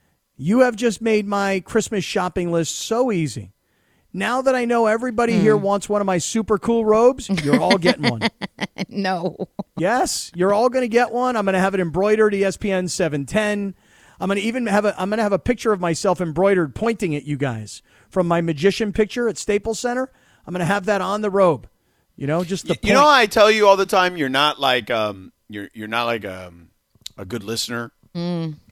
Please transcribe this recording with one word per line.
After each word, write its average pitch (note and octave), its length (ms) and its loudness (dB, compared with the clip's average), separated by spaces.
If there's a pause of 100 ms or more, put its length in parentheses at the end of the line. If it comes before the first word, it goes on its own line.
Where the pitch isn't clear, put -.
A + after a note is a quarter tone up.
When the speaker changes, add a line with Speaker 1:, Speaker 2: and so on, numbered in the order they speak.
(380)
Speaker 1:
You F#3 220 2
have B3 160 4
just A3+ 260 -2
made A3 260 0
my G3 340 -2
Christmas G#3 420 -2
shopping F3+ 480 -4
list E3 240 -2
so A#3+ 360 -2
easy. B2 400 -4 (600)
Now A3 300 -2
that C4 120 2
I B3 100 0
know A#3 220 2
everybody A#3 520 0
here G#3+ 180 4
Speaker 2:
Mm. - 40 0
Speaker 1:
wants G3 280 -2
one G#3 120 0
of G3+ 60 0
my F#3 100 2
super G#3 400 0
cool A#3 280 0
robes, A#3 440 4 (140)
you're D3 160 4
all F3+ 180 4
getting E3+ 320 2
one. A2+ 140 -4
Speaker 2:
<laughs> A3 60 0 (580)
No. F#3 480 -4 (420)
Speaker 1:
Yes, A3+ 580 -2
you're F#3 180 2
all A#3 160 4
gonna B3+ 180 0
get A#3 240 2
one. B3 240 0
I'm G#3 100 0
gonna F#3+ 140 2
have F#3+ 140 2
it G3 60 0
embroidered, G3+ 540 2
E G3 100 0
S F#3+ 140 -2
P G3+ 140 -4
N F#3 160 -2
seven D3+ 380 -2
ten. G#3 500 -2 (440)
I'm F3+ 100 -4
gonna G3+ 100 0
even A#3 280 -2
have G#3 180 2
a, G3+ 140 -2
I'm F#3 100 -2
gonna G#3+ 120 -2
have G#3 120 0
a F#3 60 0
picture A#3 340 -2
of F#3+ 60 -2
myself F3 420 0
embroidered E3+ 520 0
pointing G#3 420 -2
at D3 100 -6
you D3 120 -4
guys A#2 440 -6 (280)
from E3+ 180 -2
my E3+ 140 2
magician F3 520 0
picture A#3 340 0
at F3+ 100 -4
Staples G#3 420 -2
Center. B3 320 -4 (360)
I'm F3 60 -8
gonna F3+ 120 -2
have F#3+ 200 0
that G3+ 160 0
on G3 200 -2
the G#3+ 80 -2
robe. F#3 380 2 (480)
You - 100 -10
know, D#3+ 180 0
just F3 240 -6
the E3 60 0
Speaker 3:
Y-, - 100 -4
you G#3+ 100 2
know, C4+ 80 6
Speaker 1:
point. D4+ 120 6
Speaker 3:
I B3 140 6
tell G#3+ 240 6
you G#3+ 160 4
all G3 100 8
the G3 80 2
time, F3+ 320 0
you're C#3 120 0
not C#3 300 0
like, B2+ 300 0
um, G#2 440 -4 (160)
you're, G2+ 240 -12
you're G#2+ 160 -12
not A#2 160 -2
like, A#2 200 -2
um, F2+ 440 -14 (480)
a G2+ 80 -12
good G2+ 180 -8
listener. A#2 480 -8 (240)
Speaker 2:
Mm. E3+ 400 -6 (160)